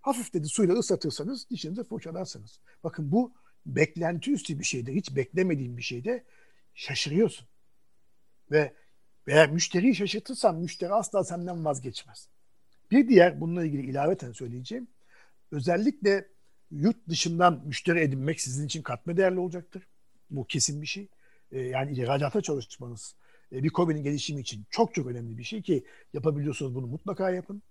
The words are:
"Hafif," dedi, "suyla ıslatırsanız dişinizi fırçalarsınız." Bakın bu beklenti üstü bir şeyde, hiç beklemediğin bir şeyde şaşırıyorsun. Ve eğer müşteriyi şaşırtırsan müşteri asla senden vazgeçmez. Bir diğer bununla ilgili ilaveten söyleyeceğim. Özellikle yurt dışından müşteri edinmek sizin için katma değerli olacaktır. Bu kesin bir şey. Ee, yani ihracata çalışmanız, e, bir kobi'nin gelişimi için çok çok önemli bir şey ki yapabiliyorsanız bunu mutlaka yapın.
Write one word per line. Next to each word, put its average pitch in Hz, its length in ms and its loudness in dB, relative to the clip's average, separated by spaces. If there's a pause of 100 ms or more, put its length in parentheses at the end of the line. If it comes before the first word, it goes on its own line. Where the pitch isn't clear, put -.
"Hafif," 247 340 -4
dedi, 151 140 -2
"suyla 180 260 4
ıslatırsanız 196 760 -2
dişinizi 202 340 -6
fırçalarsınız." 165 760 -10 (240)
Bakın 156 280 -4
bu 240 200 4 (340)
beklenti 165 680 0
üstü 170 260 -4
bir 170 60 -8
şeyde, 131 300 -4
hiç 131 220 -2
beklemediğin 139 600 0
bir 120 60 -10
şeyde 190 420 -4 (500)
şaşırıyorsun. 151 720 0 (1040)
Ve 147 220 4 (540)
eğer 147 240 8
müşteriyi 180 440 2
şaşırtırsan 202 600 0
müşteri 175 360 -6
asla 208 320 0
senden 175 400 -6
vazgeçmez. 131 640 -6 (600)
Bir 240 180 6
diğer 175 320 10
bununla 170 240 -2
ilgili 139 260 -2
ilaveten 139 420 0
söyleyeceğim. 127 560 -10 (600)
Özellikle 190 800 2 (420)
yurt 160 260 2 (120)
dışından 165 580 4
müşteri 165 340 0
edinmek 139 400 0
sizin 139 260 -4
için 156 160 -6
katma 170 340 -4
değerli 185 220 4
olacaktır. 180 480 -8 (440)
Bu 139 140 -6
kesin 147 380 -2
bir 151 40 -8
şey. 196 220 -10 (440)
Ee, 131 80 -6
yani 131 320 -4
ihracata 135 480 0
çalışmanız, 123 720 -8 (380)
e, 131 100 -4
bir 156 60 2
kobi'nin 160 340 0
gelişimi 143 380 -4
için 104 300 -12
çok - 240 0
çok 139 120 -2
önemli 117 320 -8
bir 120 60 -12
şey 220 180 -8
ki 147 220 0 (300)
yapabiliyorsanız 143 600 -2
bunu 127 120 -6
mutlaka 185 440 -4
yapın. 196 400 -6